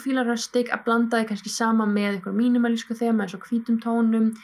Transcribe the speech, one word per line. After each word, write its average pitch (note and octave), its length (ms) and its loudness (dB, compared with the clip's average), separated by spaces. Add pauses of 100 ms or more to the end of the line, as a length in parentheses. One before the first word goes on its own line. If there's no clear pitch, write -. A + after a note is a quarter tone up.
fílar C4 240 0
rustic A#3+ 400 -2
að - 140 -4
blanda A#3 340 2
þig A3 140 0
kannski G#3 180 -8
saman A3+ 440 2
með G3+ 180 0
einhverjum G3 300 -2
mínimalísku A#3 520 0
þema A3+ 320 0
eins F#3 80 -10
og - 140 -14
hvítum A#3 340 0
tónum A3+ 600 2